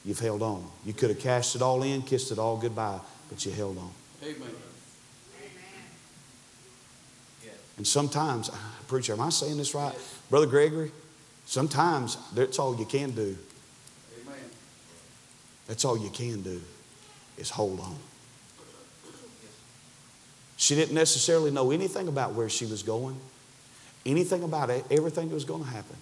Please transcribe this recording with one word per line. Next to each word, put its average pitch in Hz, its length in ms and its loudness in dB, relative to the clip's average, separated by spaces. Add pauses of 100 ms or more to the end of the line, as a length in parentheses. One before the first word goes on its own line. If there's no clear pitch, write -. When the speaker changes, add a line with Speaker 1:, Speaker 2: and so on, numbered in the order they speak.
Speaker 1:
You've 98 140 -4
held 107 240 0
on. 92 280 -4 (140)
You 101 80 -6
could 110 180 2
have 104 80 0
cashed 123 380 2
it 120 60 0
all 127 200 4
in, 135 200 0
kissed 127 300 0
it 107 60 -2
all 113 180 0
goodbye, 110 440 -2 (280)
but - 160 -8
you 101 80 -4
held 98 260 -4
on. 90 140 -12 (300)
Speaker 2:
Amen. 131 320 -10 (3250)
Speaker 1:
And 101 100 -4
sometimes, 143 640 2
ah, - 220 -12 (140)
preacher, 123 260 0
am 107 60 -4
I 147 100 0
saying 151 260 0
this 143 180 -2
right? 143 200 -2
Speaker 2:
Yes. 127 80 -10 (260)
Speaker 1:
Brother 147 180 8
Gregory, 151 440 6 (560)
sometimes 143 720 2 (160)
that's 127 240 2
all 131 200 0
you 117 60 -2
can 139 280 -2
do. 101 260 -2 (800)
Speaker 2:
Amen. 135 300 -16 (1160)
Speaker 1:
That's 113 180 -2
all 123 120 4
you 104 140 -4
can 117 320 -6
do 92 180 -6 (760)
is 98 100 -8
hold 98 320 -2
on. 92 160 -10 (2500)
She - 160 4
didn't 156 200 4
necessarily 160 560 6
know 135 200 4
anything 185 360 0
about 135 280 0
where 113 160 0
she - 160 -2
was 107 160 -6
going, 120 360 -4 (840)
anything 175 380 2
about 156 260 0
it, 123 220 0
everything 160 400 4
that 156 40 -4
was 147 120 -4
gonna 160 180 -4
happen. 120 380 -10